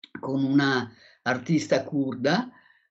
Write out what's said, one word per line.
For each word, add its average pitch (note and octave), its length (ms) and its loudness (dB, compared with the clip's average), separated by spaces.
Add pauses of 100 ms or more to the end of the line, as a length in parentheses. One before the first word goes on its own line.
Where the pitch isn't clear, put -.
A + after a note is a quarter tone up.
(200)
con C3+ 240 -2
una C3+ 440 2 (340)
artista B2+ 600 0
curda, C#3 640 -2 (420)